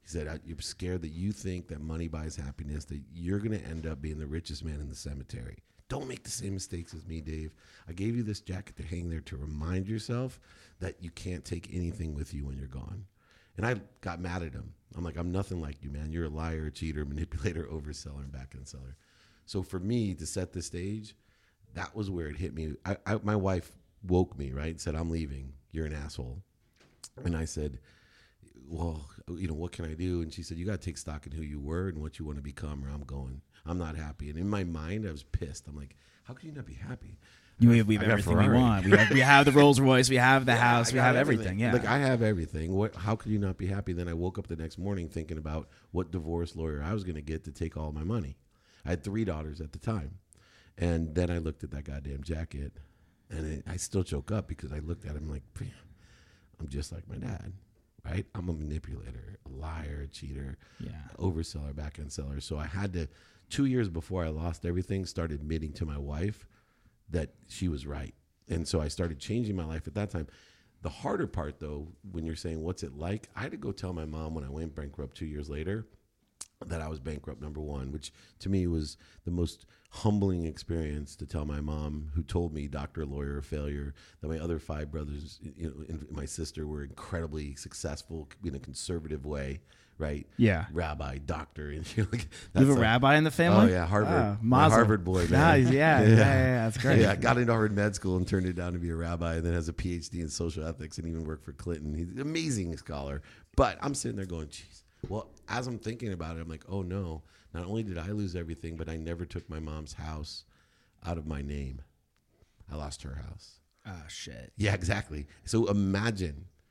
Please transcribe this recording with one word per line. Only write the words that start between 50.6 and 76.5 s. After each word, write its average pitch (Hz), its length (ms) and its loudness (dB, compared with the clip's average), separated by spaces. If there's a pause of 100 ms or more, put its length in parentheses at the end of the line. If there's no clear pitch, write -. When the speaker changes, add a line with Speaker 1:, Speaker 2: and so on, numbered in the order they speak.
Speaker 1:
And 82 400 0
then 87 160 2
I 85 60 0
looked 80 260 -4
at 73 80 -10
that 73 120 -8
goddamn 69 380 -8
jacket, 78 500 -6 (580)
and 80 140 -6
it, 78 220 -6
I 90 100 -6
still 92 280 -2
choke 71 260 -4
up 107 160 -2
because 71 260 -10
I 76 60 -6
looked 78 260 -6
at 73 120 -6
him 76 120 -6
like, 71 140 -6 (160)
"Damn, 95 100 -8 (920)
I'm 76 80 -8
just 71 240 -6
like 80 160 -12
my - 80 -10
dad, - 360 -8 (520)
right? 90 200 -2 (120)
I'm 90 120 -4
a 87 40 0
manipulator, - 920 -8
a - 40 -14
liar, 73 560 -8
a - 20 -8
cheater, 67 500 -10 (220)
Speaker 2:
Yeah. - 140 -8 (260)
Speaker 1:
overseller, 78 560 -2
back-end 73 380 -8
seller." 69 280 -6
So 78 180 -6
I 76 80 -4
had 95 260 -4
to, 82 160 -2 (420)
two 139 140 2
years 127 240 2
before 85 360 -4
I 80 40 -2
lost 82 360 -4
everything, 90 400 0
start 82 280 -4
admitting 76 420 -2
to - 100 -2
my 73 140 -4
wife 73 480 -4 (640)
that 78 240 -2 (140)
she - 180 -4
was 73 200 -2
right. 71 280 -8 (340)
And 82 200 -2
so 85 120 4
I 76 60 0
started 78 320 -2
changing 107 380 -2
my 85 80 -2
life 80 240 -6
at 76 60 -12
that 104 160 -2
time. 78 180 -4 (540)
The 78 80 -4
harder 180 360 -2
part, 73 320 -6
though, 76 300 -8 (240)
when 82 120 -4
you're 80 120 -4
saying, 80 260 -6
"What's 90 220 -6
it 69 100 -10
like?" 87 400 -6
I - 60 -8
had 123 100 -6
to - 60 -12
go 113 160 -6
tell 92 200 -6
my 80 120 -6
mom 78 300 -6
when 78 100 -6
I 65 40 -8
went 76 280 -8
bankrupt 71 400 -10
two 82 100 -8
years 73 240 -8
later 90 360 -4 (800)